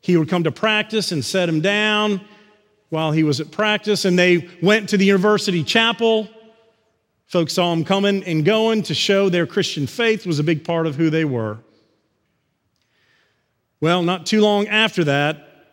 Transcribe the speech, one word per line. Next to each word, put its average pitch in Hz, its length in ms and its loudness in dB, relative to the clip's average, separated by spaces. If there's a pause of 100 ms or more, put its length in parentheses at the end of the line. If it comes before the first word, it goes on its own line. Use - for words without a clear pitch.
He 180 160 2
would 156 120 2
come 180 160 -2
to 165 80 -2
practice 214 580 -2
and 147 140 -4
set 180 240 -2
him 160 120 0
down 208 600 0 (680)
while 160 200 -2
he 156 140 2
was 147 160 0
at 151 100 -10
practice, 208 540 -2
and 185 120 2
they 180 320 4 (140)
went 208 280 2
to 208 60 2
the 196 100 4
university 196 580 2
chapel. 226 640 0 (960)
Folks 170 280 -2
saw 175 180 0
him 165 120 -2
coming 196 380 0
and 156 220 -2
going 220 400 2
to 156 100 -6
show 196 340 2
their 175 160 0
Christian 160 440 -4
faith 226 360 -2
was 165 140 -4
a 151 60 -2
big 156 200 -2
part 165 220 -2
of 151 80 -4
who 160 160 0
they 160 140 0
were. 113 340 -4 (2250)
Well, 175 220 2
not 170 240 -2
too 214 140 2
long 208 260 2
after 208 380 0
that 147 680 -2